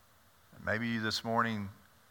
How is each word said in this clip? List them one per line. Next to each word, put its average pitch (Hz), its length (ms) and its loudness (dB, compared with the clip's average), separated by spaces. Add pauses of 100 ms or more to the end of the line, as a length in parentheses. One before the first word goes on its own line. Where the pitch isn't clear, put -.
(640)
Maybe 113 320 2
this 110 260 0
morning 113 460 0 (420)